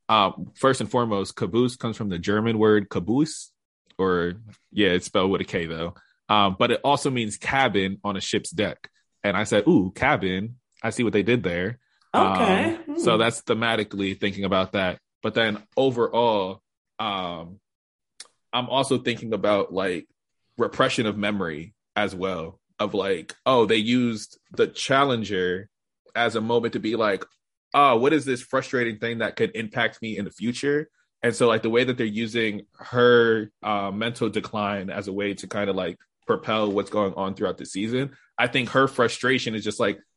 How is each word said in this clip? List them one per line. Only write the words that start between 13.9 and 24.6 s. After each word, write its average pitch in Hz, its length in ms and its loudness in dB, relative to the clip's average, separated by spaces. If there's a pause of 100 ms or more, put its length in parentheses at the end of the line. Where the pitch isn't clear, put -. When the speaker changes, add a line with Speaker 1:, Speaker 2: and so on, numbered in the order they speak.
Speaker 1:
thinking 98 260 -4
about 92 280 0
that. 92 280 -2 (220)
But - 120 -4
then 110 280 0 (140)
overall, 113 880 0 (360)
um, 92 600 -6 (960)
I'm 123 160 -4
also 131 280 2
thinking 117 360 -4
about, 101 380 2
like, 92 360 -4 (480)
repression 123 480 0
of 107 140 -2
memory 95 560 -4 (200)
as 98 200 -2
well, 90 440 -6 (200)
of, 104 160 -4
like, 95 400 -2 (100)
oh, 123 220 4
they 113 100 2
used 117 640 -2 (120)
the - 160 2